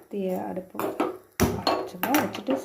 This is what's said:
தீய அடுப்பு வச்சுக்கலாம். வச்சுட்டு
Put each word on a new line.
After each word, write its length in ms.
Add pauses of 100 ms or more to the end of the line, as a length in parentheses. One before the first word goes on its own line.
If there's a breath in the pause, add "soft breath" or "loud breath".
தீய 340
அடுப்பு 420 (800)
வச்சுக்கலாம். 540
வச்சுட்டு 460